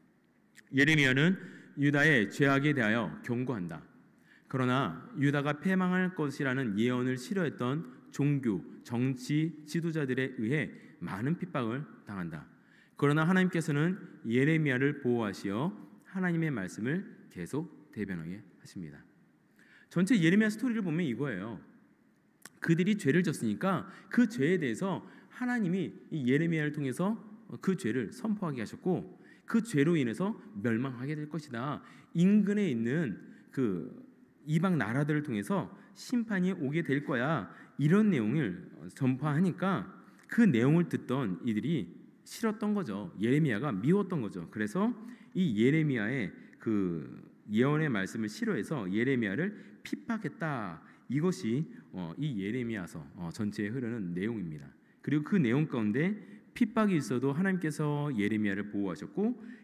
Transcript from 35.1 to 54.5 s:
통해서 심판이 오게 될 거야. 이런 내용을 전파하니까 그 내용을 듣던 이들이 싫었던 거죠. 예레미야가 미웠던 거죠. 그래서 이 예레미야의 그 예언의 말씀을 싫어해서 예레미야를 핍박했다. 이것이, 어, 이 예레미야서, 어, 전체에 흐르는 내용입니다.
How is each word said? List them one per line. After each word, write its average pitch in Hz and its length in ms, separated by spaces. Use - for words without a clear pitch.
통해서 120 520
심판이 202 580
오게 160 300
될 143 220
거야. 131 460
이런 196 340
내용을 110 600
전파하니까 147 1080
그 - 120
내용을 156 480
듣던 120 560
이들이 107 500
싫었던 214 500
거죠. 104 460
예레미야가 131 520
미웠던 160 500
거죠. 90 280
그래서 185 440
이 127 280
예레미야의 127 680
그 85 720
예언의 143 380
말씀을 107 400
싫어해서 127 640
예레미야를 123 880
핍박했다. 143 1000
이것이, 147 580
어, 85 240
이 139 240
예레미야서, 101 640
어, 85 160
전체에 104 360
흐르는 113 460
내용입니다. 87 520